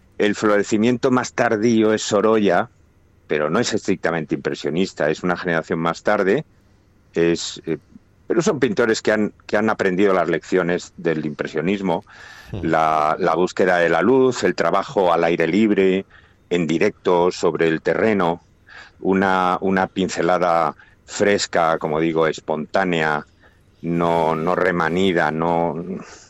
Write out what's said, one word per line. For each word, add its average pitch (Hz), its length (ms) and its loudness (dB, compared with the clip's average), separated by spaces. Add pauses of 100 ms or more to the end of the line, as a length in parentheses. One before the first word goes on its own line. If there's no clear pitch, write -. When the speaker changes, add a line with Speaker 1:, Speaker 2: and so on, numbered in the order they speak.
(180)
Speaker 1:
el 104 160 2
florecimiento 110 760 2
más 123 240 -2
tardío 113 600 2
es 104 80 -2
Sorolla, 107 680 2 (600)
pero 76 160 0
no 92 120 0
es 117 120 -2
estrictamente 85 640 -2
impresionista, 76 720 -2
es 78 140 -4
una 90 160 -2
generación 85 400 -2
más 82 240 -4
tarde, 104 420 0 (720)
es, 85 500 -2
eh, 80 140 -6 (480)
pero 127 160 0
son 160 180 0
pintores 113 400 0
que - 100 -2
han, 107 220 0 (140)
que 107 100 -4
han 107 140 0
aprendido 95 420 2
las 85 160 2
lecciones 87 680 -2
del 80 260 -2
impresionismo, 82 800 -4 (480)
Speaker 2:
Hmm. 104 120 -10
Speaker 1:
la, 78 540 2
la 85 160 0
búsqueda 90 440 0
de 85 100 2
la 82 140 2
luz, 127 420 2
el 90 100 2
trabajo 90 600 0
al 82 100 2
aire 82 220 2
libre, 95 580 2 (460)
en 87 160 0
directo, 90 640 0
sobre 82 380 0
el 80 120 -2
terreno, 87 640 0 (580)
una, 92 600 2
una 95 240 0
pincelada 85 880 0 (320)
fresca, 90 720 0
como 78 220 -4
digo, 80 260 0
espontánea, 78 960 -2 (560)
no, 85 560 0
no 82 180 -2
remanida, 87 760 0
no, 85 520 -2 (480)